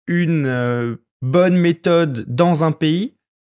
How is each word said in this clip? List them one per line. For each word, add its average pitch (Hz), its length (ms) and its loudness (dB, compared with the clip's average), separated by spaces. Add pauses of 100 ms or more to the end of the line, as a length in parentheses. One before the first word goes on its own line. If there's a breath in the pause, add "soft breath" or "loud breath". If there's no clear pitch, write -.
une, 165 400 0
euh, 120 500 -2 (260)
bonne 180 340 2
méthode 170 720 0
dans 160 340 2
un 160 100 2
pays 165 420 -2 (320)